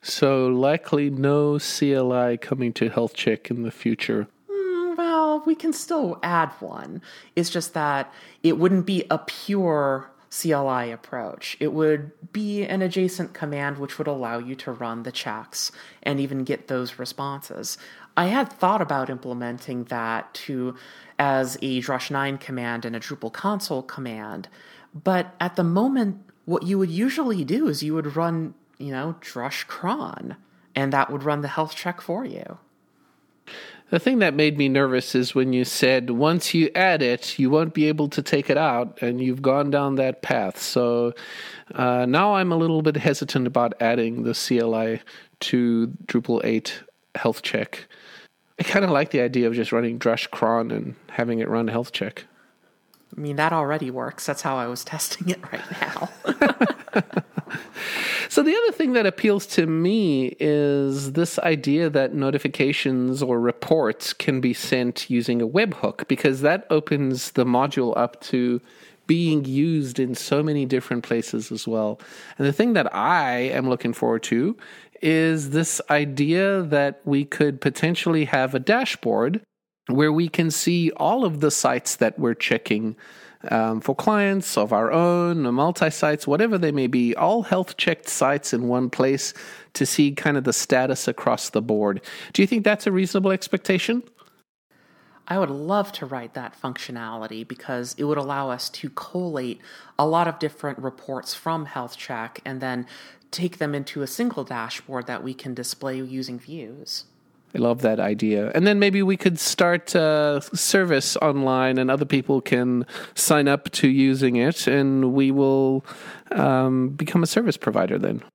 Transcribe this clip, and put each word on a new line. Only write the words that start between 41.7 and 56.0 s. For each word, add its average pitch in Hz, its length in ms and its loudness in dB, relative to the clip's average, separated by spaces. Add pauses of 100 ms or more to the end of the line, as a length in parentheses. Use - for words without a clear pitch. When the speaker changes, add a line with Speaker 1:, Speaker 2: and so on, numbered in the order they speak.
Speaker 1:
uh, 123 320 2
now 180 280 4
I'm 185 180 2
a 165 40 2
little 165 260 2
bit 151 140 2
hesitant 143 500 0
about 120 340 2
adding 117 440 0
the 117 100 -2
C - 240 0
L 113 160 2
I 113 260 -2 (400)
to 117 520 0 (140)
Drupal 117 380 0
eight 110 360 -2 (340)
health - 280 -2
check. - 440 -6 (720)
I - 60 -2
kinda 196 260 2
like 143 200 2
the 131 100 2
idea 123 260 2
of 117 80 0
just 117 180 -2
running 117 260 0
drush 117 320 0
cron 117 400 2
and 110 240 -4 (160)
having 117 280 -2
it 113 100 -2
run 113 200 0
health 117 240 -4
check. - 340 -6 (880)
Speaker 2:
I - 40 -10
mean, 147 160 -4
that 151 160 2
already 151 400 -2
works. 123 340 -8
That's 143 160 -4
how 135 140 -2
I 123 100 -4
was 123 180 -8
<laughs> - 100 -12
testing - 340 -6
it 180 120 -4 (120)
right - 180 -10 (100)
now. - 280 -6 (840)